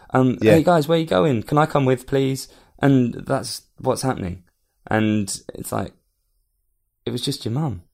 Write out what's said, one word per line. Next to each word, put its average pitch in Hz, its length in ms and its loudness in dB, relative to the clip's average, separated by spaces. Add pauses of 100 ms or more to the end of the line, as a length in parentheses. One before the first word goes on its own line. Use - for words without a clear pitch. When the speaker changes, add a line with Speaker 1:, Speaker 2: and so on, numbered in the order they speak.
(100)
Speaker 1:
Um, 127 300 2
Speaker 2:
Yeah. 110 160 6
Speaker 1:
hey 160 60 4
guys, 160 240 2
where 165 120 2
you 165 80 -2
going? 160 360 2
Can 147 160 -2
I 156 80 4
come 143 200 0
with, 127 200 0
please?" 135 400 -2 (320)
And 131 360 4 (120)
that's 131 360 -6 (160)
what's 123 240 -2
happening. 95 420 -6 (420)
And 107 400 0 (280)
it's - 180 -12
like, 104 200 -6 (1120)
it 117 40 -8
was 120 120 -6
just - 220 -6
your 110 80 -4
mum. 120 300 -4 (120)